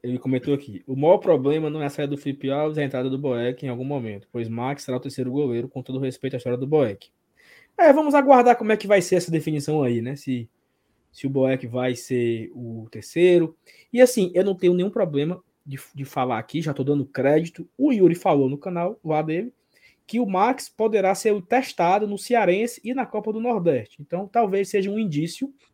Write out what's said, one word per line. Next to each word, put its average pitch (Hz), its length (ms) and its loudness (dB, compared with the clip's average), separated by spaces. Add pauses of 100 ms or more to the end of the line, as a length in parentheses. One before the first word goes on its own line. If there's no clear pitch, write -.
ele 127 160 -6
comentou 131 360 -2
aqui, 113 340 -6
"O 131 80 -8
maior 156 220 6
problema 156 520 0
não 156 120 -6
é 143 40 -4
a 139 40 -4
saída 143 260 -6
do - 60 -6
Felipe 135 280 -6
Alves 151 280 -2
e 147 40 0
a - 20 0
entrada 131 260 -4
do 135 80 -4
Boeck 127 480 -4
em 135 40 -6
algum 123 140 -6
momento, 117 480 -8
pois 117 160 -6
Max 123 360 -6
será 127 140 -4
o - 20 -8
terceiro 127 320 -8
goleiro, 127 360 -2
com 127 160 -12
todo 131 160 -8
respeito 135 360 -6
à - 20 -4
história 123 200 -4
do 131 100 -6
Boeck." 139 420 0 (680)
É, 320 160 8
vamos 294 220 2
aguardar 247 400 8
como 214 160 -2
é 214 60 2
que 208 100 -8
vai 202 140 4
ser 185 140 0
essa 175 160 0
definição 151 520 -2
aí, 120 180 0
né? 127 140 -6
Se, 123 340 -6 (600)
se - 160 -6
o - 20 -4
Boeck 131 380 0
vai 123 280 -2
ser 117 600 -2
o 113 340 -12
terceiro. 170 680 2 (380)
E 240 80 6
assim, 220 320 4
eu 180 100 2
não 196 120 -2
tenho 180 180 2
nenhum 180 160 0
problema 170 520 -2 (240)
de, 135 140 -12 (140)
de 135 120 -10
falar 127 340 -4
aqui, 147 220 -6
já 151 120 -4
tô 135 100 -4
dando 143 220 0
crédito. 156 640 0 (100)
O 285 160 2
Yuri 180 220 6
falou 143 340 2
no 143 80 -6
canal 175 460 -6
lá 156 180 -2
dele 165 320 -4 (520)
que 226 140 -4
o 247 60 0
Max 202 420 0
poderá 208 460 0
ser 214 200 0
o 208 80 -2
testado 208 680 0
no 202 100 -6
Cearense 220 680 0
e 247 120 -6
na 254 100 -4
Copa 214 260 -6
do 220 80 -6
Nordeste. 170 600 -2
Então, 185 260 -8
talvez 202 400 0
seja 196 220 -2
um 208 80 -4
indício, 175 560 -4 (200)